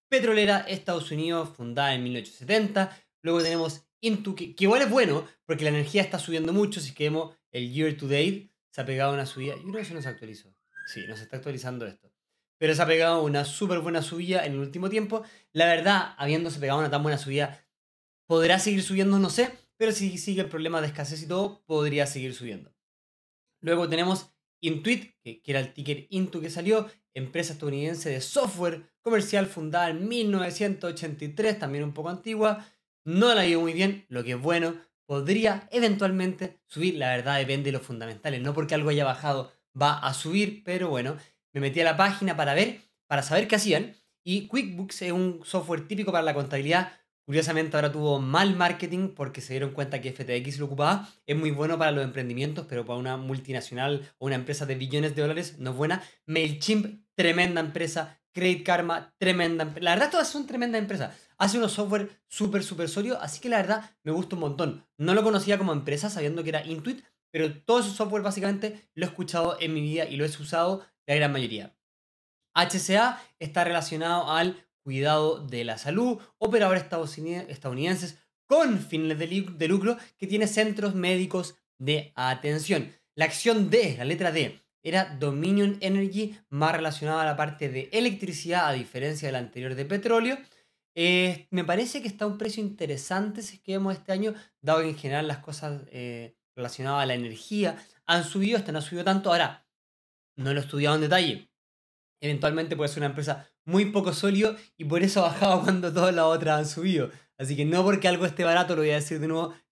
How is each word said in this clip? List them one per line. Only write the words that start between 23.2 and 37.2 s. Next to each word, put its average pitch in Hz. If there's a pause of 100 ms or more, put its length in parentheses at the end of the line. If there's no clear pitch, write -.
Luego 170
tenemos 175 (300)
Intuit, 165
que, 117
que -
era 135
el 131
ticker 147
Intu 185
que 156
salió, 208 (260)
empresa 160
estadounidense 151
de 131
software 175 (180)
comercial 208
fundada 170
en 175
mil 233
novecientos 190
ochenta 151
y 147
tres, 208
también 143
un 147
poco 156
antigua. 214 (380)
No 202
la 208
ha 180
ido 170
muy 165
bien, 196
lo 123
que 123
es 123
bueno. 170 (300)
Podría 202
eventualmente 190
subir, 170
la 131
verdad 127